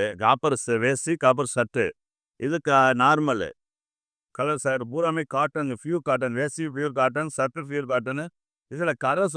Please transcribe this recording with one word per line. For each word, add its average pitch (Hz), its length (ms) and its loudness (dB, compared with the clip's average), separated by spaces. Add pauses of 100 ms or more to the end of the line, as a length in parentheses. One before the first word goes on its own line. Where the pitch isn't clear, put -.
(180)
காப்பர் 123 480 2
ச-, 117 140 0
வேஷ்டி, 135 440 0
காப்பர் 127 320 4
சட்டு. 117 300 0 (540)
இது 147 220 -2
க-, 135 320 4
நார்மலு. 127 560 2 (840)
கலர் 143 320 -2
ஷர்ட் 131 280 0
பூராமே 160 360 0
காட்டன், 139 560 -2
பியூர் 160 260 -4
காட்டன் 127 240 0
வேஷ்டி, 147 340 -4
பியூர் 143 240 -4
காட்டன் 131 360 0
சட்டு, 139 400 -4
பியூர் 139 240 -4
காட்டனு. 131 340 -2 (460)
இதுல 156 220 -2 (100)
கலர்ஸ் 147 340 0